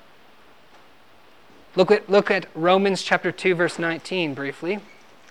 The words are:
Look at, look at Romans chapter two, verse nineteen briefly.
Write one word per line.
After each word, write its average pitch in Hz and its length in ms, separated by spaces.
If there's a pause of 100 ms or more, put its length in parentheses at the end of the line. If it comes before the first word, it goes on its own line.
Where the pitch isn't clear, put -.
(1800)
Look 180 160
at, - 180
look 202 220
at 190 240
Romans 190 480
chapter 180 280
two, 185 220
verse 170 240
nineteen 165 560
briefly. 143 460 (520)